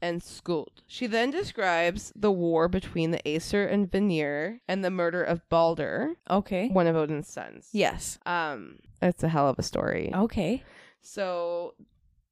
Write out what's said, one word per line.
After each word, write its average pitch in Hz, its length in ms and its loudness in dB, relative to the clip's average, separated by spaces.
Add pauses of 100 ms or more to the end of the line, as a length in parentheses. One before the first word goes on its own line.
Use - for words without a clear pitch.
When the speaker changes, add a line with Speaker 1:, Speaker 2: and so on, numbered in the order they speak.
Speaker 1:
and 175 200 -2
Skuld. - 640 -6
She - 200 -6
then 226 240 0
describes 185 840 0
the 208 160 2
war 170 380 4
between 175 420 0
the - 160 -2
Aesir 170 400 0
and 202 240 0
Vanir 160 760 0
and 190 160 0
the 180 60 0
murder 175 340 0
of - 240 -2
Baldur, 165 680 2 (120)
Speaker 2:
Okay. 190 400 0
Speaker 1:
one 185 180 4
of 165 80 4
Odin's 151 320 0
sons. - 460 -14
Speaker 2:
Yes. - 540 0
Speaker 1:
Um, 151 540 -4 (200)
it's 180 220 2
a 160 80 2
hell 143 180 4
of 127 100 0
a - 40 -2
story. - 520 -2
Speaker 2:
Okay. 214 480 0 (380)
Speaker 1:
So 175 720 -4 (580)